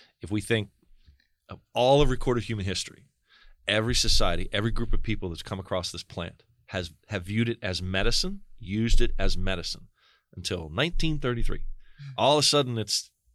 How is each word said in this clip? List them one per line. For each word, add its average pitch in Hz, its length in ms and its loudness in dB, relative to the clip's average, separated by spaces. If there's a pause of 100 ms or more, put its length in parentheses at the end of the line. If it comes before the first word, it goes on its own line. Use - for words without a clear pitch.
(220)
If 90 100 -10
we 107 100 -2
think 110 280 -2 (800)
of 98 100 -18 (160)
all 131 260 6
of 135 80 6
recorded 123 360 0
human 104 200 -6
history, - 400 -8 (600)
every 110 280 0
society, - 560 4
every 107 200 -2
group 113 200 0
of - 120 4
people 98 260 -4
that's 82 140 -10
come 98 160 -8
across 92 320 -6
this 85 120 -12
plant - 400 -12 (240)
has, 87 240 -6 (180)
have 95 160 -6
viewed 110 220 -2
it 117 140 -6
as 92 200 -6
medicine, 110 600 0 (180)
used 107 420 4
it 117 180 4
as 98 180 2
medicine 92 500 -4 (480)
until 87 340 -8
nineteen 123 500 0
thirty-three. 123 420 0 (560)
All 139 200 4
of 143 60 2
a - 20 2
sudden, 127 320 2
it's, - 340 -4 (240)